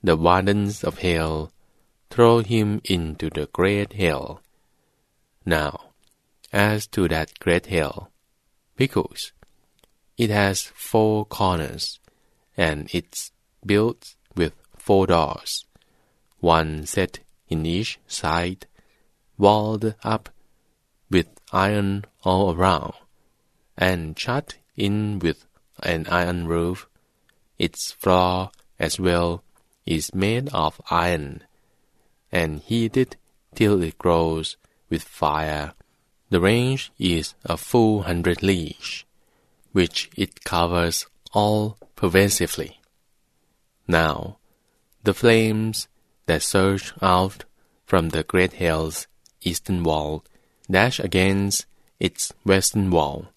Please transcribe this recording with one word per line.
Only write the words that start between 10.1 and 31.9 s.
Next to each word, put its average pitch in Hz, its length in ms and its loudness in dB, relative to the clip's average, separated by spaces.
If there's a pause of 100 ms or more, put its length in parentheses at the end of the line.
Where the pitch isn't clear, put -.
it 117 120 0
has 101 340 0 (120)
four 107 500 0
corners, - 760 -4 (580)
and 78 360 0
it's - 380 -8 (340)
built 104 500 -2 (200)
with 82 180 -2 (220)
four 98 320 2
doors, - 580 -2 (760)
one 80 460 2
set - 340 -4 (280)
in 80 180 -4
each 90 420 -4
side, 87 600 -4 (720)
walled 107 680 2
up 110 260 -4 (800)
with 90 180 2 (240)
iron 101 540 0 (180)
all 92 300 2
around, 87 400 2 (840)
and 87 400 -2
shut - 380 -6 (200)
in 104 440 -2
with 85 260 -2 (360)
an 82 260 -2
iron 87 400 0
roof. 85 400 -4 (680)
Its - 340 -6
floor 90 600 0 (280)
as 82 200 -4
well 85 440 0 (420)
is 80 280 -4
made 113 360 -2
of 82 400 -2
iron, 85 540 -2 (880)